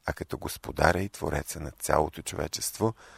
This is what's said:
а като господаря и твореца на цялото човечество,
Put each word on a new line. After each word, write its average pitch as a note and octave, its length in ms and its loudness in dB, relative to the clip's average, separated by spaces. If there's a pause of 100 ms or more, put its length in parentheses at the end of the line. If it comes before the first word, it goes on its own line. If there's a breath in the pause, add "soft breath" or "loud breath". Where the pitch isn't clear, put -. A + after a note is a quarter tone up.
а - 80 0
като - 240 -8
господаря - 640 2
и G2 80 -2
твореца D2 500 -4
на D2 120 -8
цялото - 500 2
човечество, - 720 -2 (240 soft breath)